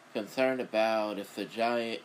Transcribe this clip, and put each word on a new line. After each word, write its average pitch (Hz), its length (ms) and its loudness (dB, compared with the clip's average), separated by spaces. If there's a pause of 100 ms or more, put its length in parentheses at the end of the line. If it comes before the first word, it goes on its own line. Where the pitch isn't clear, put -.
(140)
concerned 131 460 0
about 110 580 2
if 101 160 -10
the 104 100 -4
Giant, 113 600 0